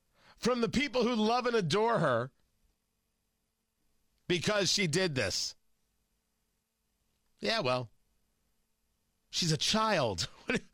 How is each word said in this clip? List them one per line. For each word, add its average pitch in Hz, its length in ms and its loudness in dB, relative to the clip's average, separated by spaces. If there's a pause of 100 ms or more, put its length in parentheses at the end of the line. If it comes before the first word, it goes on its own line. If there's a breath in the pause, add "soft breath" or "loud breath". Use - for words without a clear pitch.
(380 soft breath)
from 240 240 0
the 220 80 0
people 254 340 0
who 247 120 2
love 226 300 0
and 240 100 0
adore 208 440 2
her 131 320 0 (2000)
because 190 440 0
she 196 160 0
did 170 260 0
this. 107 420 -4 (1800)
Yeah, 220 200 -2
well, 127 300 -2 (1400)
she's 165 220 -2
a 156 60 0
child. 156 760 0
<laughs> - 120 -20
What 247 120 -2
do, - 60 -4 (100)